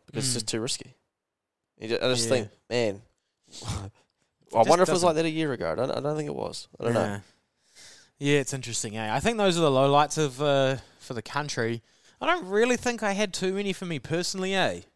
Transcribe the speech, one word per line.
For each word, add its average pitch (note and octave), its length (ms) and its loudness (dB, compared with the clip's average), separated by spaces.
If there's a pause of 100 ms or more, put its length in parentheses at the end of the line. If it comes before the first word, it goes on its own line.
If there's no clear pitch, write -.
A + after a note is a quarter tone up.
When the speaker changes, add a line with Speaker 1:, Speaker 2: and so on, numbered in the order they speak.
Speaker 1:
because - 200 -4
it's C3 60 0
Speaker 2:
Mm. - 20 -2
Speaker 1:
just A2 140 -6
too A2+ 120 -2
risky. - 340 -6 (840)
You A2 100 -10
ju-, A2+ 120 0
I B2+ 140 2
just A#2 100 0
Speaker 2:
Yeah. A2+ 60 0
Speaker 1:
think, A#2 200 0 (200)
man, A2 320 0 (480)
<laughs> G#2 400 -10 (640)
I A2 60 6
Speaker 2:
It A#2 40 8
just B2+ 60 4
Speaker 1:
wonder E3+ 120 8
if F#3 60 4
it - 40 0
was F3+ 80 2
Speaker 2:
doesn't F3+ 60 4
Speaker 1:
like D#3+ 100 4
that E3 80 2
a E3 60 0
year D#3 220 -2
ago. E2 200 -2
I - 20 -4
don't, B2 160 -2
I - 100 -4
don't D3 160 -2
think D3+ 120 -6
it C#2+ 60 -6
was. - 340 -8 (100)
I - 60 -8
don't A#2 100 0
know. G#2+ 120 2
Speaker 2:
Nah. G2+ 120 -6 (1000)
Yeah, C#3+ 200 4
it's C3+ 140 -2
interesting, A#2 460 -6
eh? G#2+ 160 -2
I - 40 2
think A3 200 0
those F#3+ 180 4
are E3+ 60 0
the D3+ 80 6
lowlights C#3 480 4
of, C#3 240 -2
uh, C3+ 340 2 (240)
for - 140 -12
the A2+ 80 -8
country. A#2+ 600 -4 (380)
I - 60 -6
don't E4 200 0
really A3+ 300 2
think A#3+ 260 -4
I G3+ 100 0
had G3 200 -2
too F#3+ 220 -2
many G3+ 180 -2
for F#3 140 -10
me E3 120 -4
personally, F#3 560 -4
eh? A#2 280 0 (120)